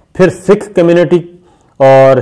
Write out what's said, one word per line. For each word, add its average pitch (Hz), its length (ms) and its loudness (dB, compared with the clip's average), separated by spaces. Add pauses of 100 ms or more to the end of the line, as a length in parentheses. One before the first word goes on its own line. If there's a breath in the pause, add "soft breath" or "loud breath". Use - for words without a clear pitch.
(140 soft breath)
پھر 180 160 0
سکھ - 460 -6
کمیونٹی 170 440 0 (580 soft breath)
اور 135 440 2